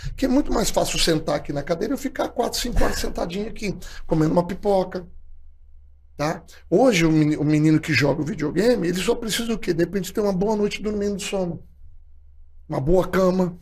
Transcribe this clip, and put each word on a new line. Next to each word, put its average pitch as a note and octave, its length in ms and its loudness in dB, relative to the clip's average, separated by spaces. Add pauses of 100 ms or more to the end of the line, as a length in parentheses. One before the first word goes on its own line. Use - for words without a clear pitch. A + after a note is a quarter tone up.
(160)
que - 80 -4
é C4 60 2
muito D4 240 2
mais G#3+ 160 0
fácil E3+ 280 0
sentar D#3 380 0
aqui D3+ 160 -6
na C#3+ 100 -4
cadeira E3+ 320 -2
e - 20 -4
eu - 20 -6
ficar - 320 -4
quatro, A#3 280 -4
cinco A#3 240 2
horas - 180 2
sentadinho G3 500 -4
aqui, - 260 -6 (300)
comendo D#3 260 2
uma F3 160 2
pipoca, F#3+ 580 0 (1120)
tá? D3+ 260 -4 (280)
Hoje, F#3+ 360 6
o D#3 60 4
meni-, D3+ 240 4
o D3 80 -4
menino D3+ 380 4
que D#3 100 -4
joga C#3+ 300 2
o - 40 -2
videogame, F3+ 600 0
ele F3+ 100 -2
só A#3 160 0
precisa A#3 360 -4
do A3 100 -2
quê? F3 140 -2
De E3 100 2
repente, F3 300 -4
ter A3 80 -2
uma G3+ 100 2
boa G3+ 240 0
noite G#3 260 -2
dormindo G3+ 360 -4
de F#3 80 -8
sono. F3+ 360 -4 (1080)
Uma C#3+ 100 -2
boa F3 260 4
cama, F#3 560 2